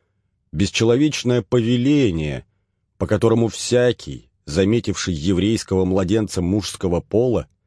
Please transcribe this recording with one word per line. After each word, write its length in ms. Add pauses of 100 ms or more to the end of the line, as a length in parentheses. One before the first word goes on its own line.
(520)
бесчеловечное 880
повеление, 1040 (520)
по 100
которому 400
всякий, 840 (160)
заметивший 680
еврейского 720
младенца 560
мужского 600
пола, 460 (200)